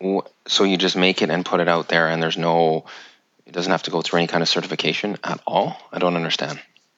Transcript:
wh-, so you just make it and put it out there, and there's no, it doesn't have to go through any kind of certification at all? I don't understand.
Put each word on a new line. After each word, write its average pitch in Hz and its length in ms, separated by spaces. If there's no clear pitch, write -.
wh-, 95 220
so - 160
you 98 140
just 90 180
make 92 260
it 78 80
and 87 160
put 92 140
it 85 80
out 85 220
there, 82 180
and 82 140
there's 82 160
no, 82 480
it - 80
doesn't 87 180
have 85 120
to - 80
go 85 100
through 85 180
any 85 80
kind 82 160
of 80 60
certification 82 760
at 85 240
all? 101 300
I 82 80
don't 87 160
understand. 80 460